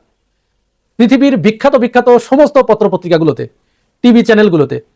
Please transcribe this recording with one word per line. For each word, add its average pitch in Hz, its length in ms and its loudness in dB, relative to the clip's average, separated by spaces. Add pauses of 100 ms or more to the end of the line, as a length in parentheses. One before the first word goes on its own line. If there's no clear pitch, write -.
(960)
পৃথিবীর 247 400 0
বিখ্যাত 220 380 -2
বিখ্যাত 247 340 0
সমস্ত 269 480 0
পত্রপত্রিকাগুলোতে, 165 880 -2 (540)
টিভি 240 220 2
চ্যানেলগুলোতে 180 580 0 (140)